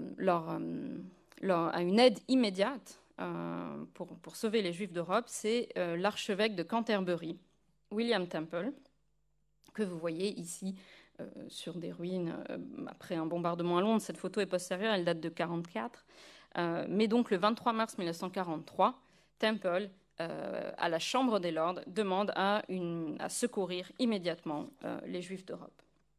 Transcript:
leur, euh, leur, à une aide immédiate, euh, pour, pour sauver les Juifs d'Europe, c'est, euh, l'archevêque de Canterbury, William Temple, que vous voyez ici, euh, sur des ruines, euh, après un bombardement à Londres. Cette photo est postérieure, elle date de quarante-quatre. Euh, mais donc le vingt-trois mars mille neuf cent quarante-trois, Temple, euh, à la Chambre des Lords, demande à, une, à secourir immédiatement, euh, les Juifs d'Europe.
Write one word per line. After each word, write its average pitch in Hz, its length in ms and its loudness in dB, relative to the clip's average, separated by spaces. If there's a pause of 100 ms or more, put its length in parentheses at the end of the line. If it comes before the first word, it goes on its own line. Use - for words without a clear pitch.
(160)
leur, 170 340 4
euh, 165 480 -4 (440)
leur, 170 340 2
à 175 60 0
une 185 180 4
aide 254 200 8 (100)
immédiate, 233 720 2 (200)
euh, 170 720 -6
pour, 170 140 -10
pour - 280 -16
sauver 220 260 0
les 175 120 0
Juifs 180 180 -6
d'Europe, 175 360 0
c'est, 226 500 -2
euh, 175 180 0
l'archevêque 208 580 2
de 170 100 -2
Canterbury, 180 720 0 (540)
William 208 360 2
Temple, 170 460 -4 (1000)
que 214 100 -2
vous 180 140 -4
voyez 170 400 -2
ici, 190 380 -6 (460)
euh, - 40 -8 (220)
sur - 280 -10
des 175 180 -6
ruines, 170 420 -2 (140)
euh, - 80 -6 (300)
après - 280 -8
un 160 100 0
bombardement 170 520 0
à 180 40 4
Londres. 214 200 4
Cette - 160 -8
photo 190 240 -2
est 190 40 2
postérieure, 185 480 0
elle 180 120 2
date 170 160 2
de 165 80 -2
quarante-quatre. 170 760 -4 (520)
Euh, 170 320 0
mais 214 180 4
donc 233 240 4
le 196 60 4
vingt-trois 220 340 4
mars 226 260 0
mille 180 100 -2
neuf 165 100 -2
cent 185 120 -4
quarante-trois, 185 680 2 (400)
Temple, 202 500 2 (300)
euh, 160 580 -4
à 175 120 2
la 165 100 2
Chambre 247 400 4
des 175 120 0
Lords, 165 360 2
demande 190 480 2
à, 202 320 4
une, 170 520 -2
à - 100 -4
secourir 185 680 -2
immédiatement, 175 680 0 (160)
euh, - 220 -4
les 180 160 -6
Juifs 185 240 -10
d'Europe. - 360 -12 (380)